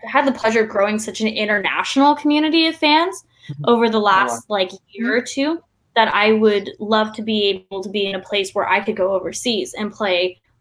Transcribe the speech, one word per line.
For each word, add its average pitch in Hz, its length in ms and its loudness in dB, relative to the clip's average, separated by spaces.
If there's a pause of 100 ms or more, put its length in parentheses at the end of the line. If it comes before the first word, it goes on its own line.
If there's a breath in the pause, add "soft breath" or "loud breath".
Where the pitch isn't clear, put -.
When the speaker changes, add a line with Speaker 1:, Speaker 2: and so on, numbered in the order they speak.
Speaker 1:
I've - 60 -14
had 277 160 2
the 262 120 2
pleasure 220 240 2
of 220 60 -6
growing 214 300 0
such 208 220 -8
an 214 80 0
international 214 840 0
community 302 520 2
of 320 100 -2
fans 320 480 2 (240 loud breath)
Speaker 2:
Mm-hmm. - 180 -10
Speaker 1:
over 233 220 4
the 220 100 0
Speaker 2:
Oh, 208 40 2
wow. 196 240 4
Speaker 1:
last, 233 240 -4
like, 190 200 0 (200)
year 226 260 -2
or 247 60 0
two 294 380 -2 (360)
that 220 180 4
I 214 180 4
would 208 460 2
love 214 360 0
to 220 80 -10
be 214 260 -2
able 190 340 -6
to 202 60 -10
be 196 180 -4
in 196 80 -6
a 185 60 -8
place 190 340 -4
where 202 140 -2
I 196 120 2
could 214 160 -4
go 196 180 0
overseas 185 600 -4
and 202 160 -6
play 185 480 -2 (220)